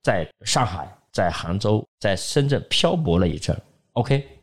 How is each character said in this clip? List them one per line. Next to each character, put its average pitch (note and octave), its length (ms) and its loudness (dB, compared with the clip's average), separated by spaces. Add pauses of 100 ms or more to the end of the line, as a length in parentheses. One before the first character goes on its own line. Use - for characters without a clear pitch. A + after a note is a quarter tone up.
在 F#2 260 0 (160)
上 B2+ 220 2
海、 F2 260 -8 (200)
在 F#2 180 0
杭 E2+ 260 -4
州、 G#2+ 260 2 (180)
在 G2 160 0
深 C#3+ 320 0
圳 C#3+ 200 2
漂 F3 280 2
泊 F#2 240 2
了 F#2 60 4
一 D2+ 120 -2
阵。 - 180 -2 (380)
OK， C3+ 300 0 (180)